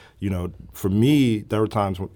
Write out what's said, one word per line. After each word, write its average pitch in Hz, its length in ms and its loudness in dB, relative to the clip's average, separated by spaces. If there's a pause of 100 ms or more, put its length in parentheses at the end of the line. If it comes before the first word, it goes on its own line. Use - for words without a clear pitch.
(180)
You 98 120 -4
know, 90 220 -4 (200)
for - 160 -6
me, 117 520 4
there 107 200 -2
were 110 60 4
times 98 320 -2
when, 95 180 -8